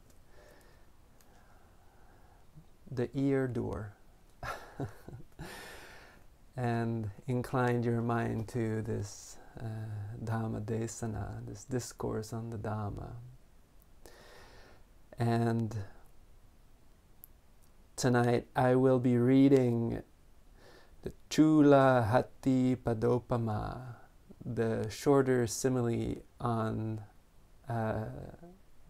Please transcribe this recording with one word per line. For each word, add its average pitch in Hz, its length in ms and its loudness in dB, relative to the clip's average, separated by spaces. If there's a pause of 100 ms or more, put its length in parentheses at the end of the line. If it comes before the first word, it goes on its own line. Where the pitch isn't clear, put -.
(3000)
the 120 220 -2
ear 135 340 0
door 110 460 -6 (480)
<laughs> - 60 -10 (2000)
and 117 540 -2 (160)
inclined 123 580 0
your 117 160 0
mind 117 460 -2
to 110 340 -4
this, 110 560 -8 (220)
uh, 120 40 -10 (600)
Dhamma 113 380 -4
Desana, 110 840 -6
this 113 180 -14
discourse 117 680 -6
on 113 160 -8
the 113 80 -8
Dhamma. 107 540 -6 (2000)
And 117 560 0 (2250)
tonight 120 600 2
I 127 200 4
will 131 240 6
be 120 180 4
reading 123 840 6 (1040)
the - 80 -8 (180)
Chula 143 800 8
Hatti 127 680 2
Padopama, 117 1200 -2 (460)
the 113 460 -2
shorter 131 560 4
simile 117 760 -2 (160)
on, 110 640 -4 (640)
uh, 110 360 -2 (840)